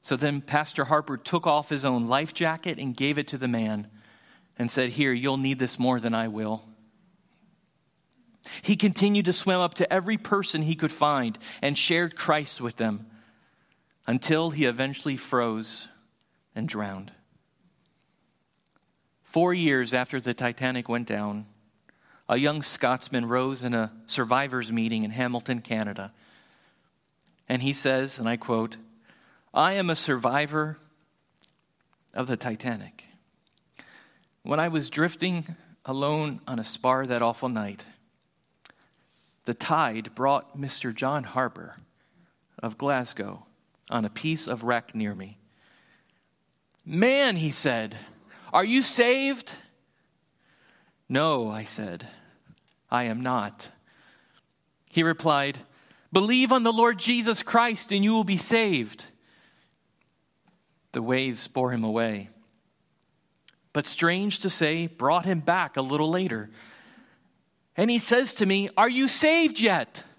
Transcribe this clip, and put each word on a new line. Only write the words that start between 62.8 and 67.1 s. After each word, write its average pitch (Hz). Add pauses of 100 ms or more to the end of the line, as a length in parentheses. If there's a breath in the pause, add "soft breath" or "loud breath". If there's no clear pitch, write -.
But 147
strange 185
to 196
say, 160
brought 165
him 180
back 170
a 135
little 147
later. 160 (1300 loud breath)